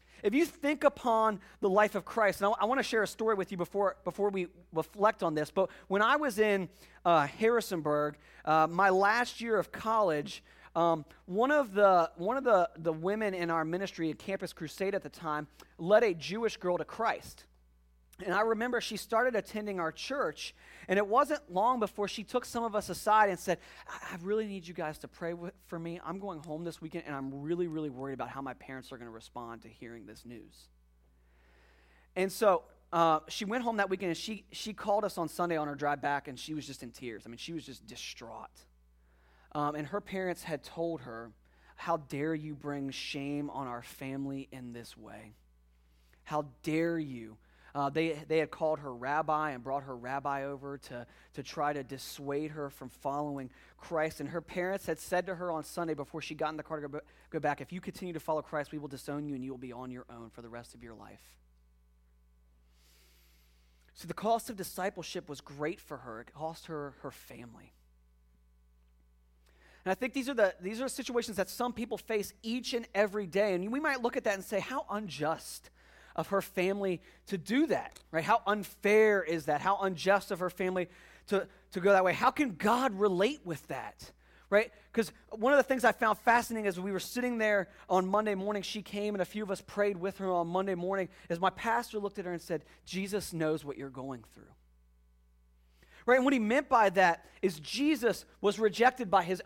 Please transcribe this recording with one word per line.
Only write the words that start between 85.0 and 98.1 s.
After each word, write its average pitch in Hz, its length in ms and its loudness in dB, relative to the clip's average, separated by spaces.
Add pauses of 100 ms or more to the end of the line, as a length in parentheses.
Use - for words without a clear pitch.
one 226 220 2
of 294 40 8
the 262 60 8
things 262 220 2
I 220 80 8
found 214 260 2
fascinating 233 480 4
as 180 140 0
we 190 100 -4
were 190 80 -2
sitting 247 400 -2
there 208 300 2 (200)
on 185 180 4
Monday 208 280 2
morning, 196 280 -2
she 208 200 -8
came 208 320 -4
and 190 80 -2
a - 20 2
few 214 180 -6
of 196 80 -6
us 185 100 -4
prayed 202 360 0
with 185 220 -6
her 190 120 -2
on 170 180 2
Monday 190 260 0
morning, 180 340 -2 (200)
is 170 100 -2
my 185 120 2
pastor 226 480 -2
looked 202 200 -4
at 190 60 -8
her 180 80 -4
and 165 100 -6
said, 156 220 -4 (200)
"Jesus 190 480 -4
knows 160 320 0
what 143 140 -10
you're 139 100 -10
going 131 360 -10 (100)
through." 104 180 -20 (1500)
Right? 247 100 8
And 262 80 4
what 277 80 6
he 262 80 4
meant 240 280 2
by 220 220 6
that 175 360 4 (160)
is 165 180 0
Jesus 240 640 0 (160)